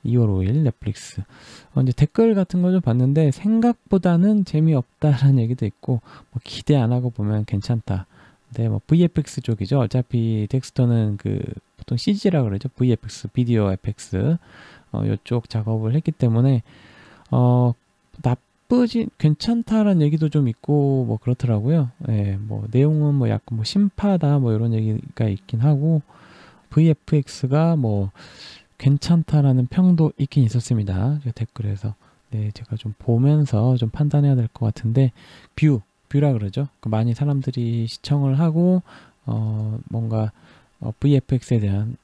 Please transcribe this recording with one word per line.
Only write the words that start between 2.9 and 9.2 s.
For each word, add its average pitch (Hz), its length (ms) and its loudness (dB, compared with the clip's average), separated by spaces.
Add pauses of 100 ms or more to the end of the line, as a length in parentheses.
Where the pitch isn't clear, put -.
생각보다는 202 1120 2
재미없다라는 139 960 2
얘기도 117 260 -2
있고, 117 340 -4 (320)
뭐 120 140 -8
기대 - 320 -2
안 120 160 2
하고 123 160 -2
보면 107 340 -2
괜찮다. 104 640 -4 (420)
근데 113 220 -4
뭐 107 180 -2
브이에프엑스 160 540 0